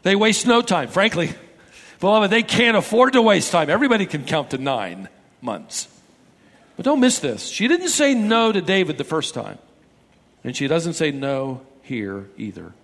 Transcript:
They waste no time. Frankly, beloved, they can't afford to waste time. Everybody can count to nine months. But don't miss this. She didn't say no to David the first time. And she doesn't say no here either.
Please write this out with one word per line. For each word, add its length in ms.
They 140
waste 280
no 160
time. 280
Frankly, 440
beloved, 300
they 120
can't 340
afford 380
to 80
waste 300
time. 180
Everybody 360
can 180
count 260
to 80
nine 500
months. 480
But 80
don't 160
miss 200
this. 280
She 200
didn't 200
say 240
no 400
to 80
David 380
the 60
first 280
time. 240
And 100
she 140
doesn't 240
say 180
no 520
here 460
either. 480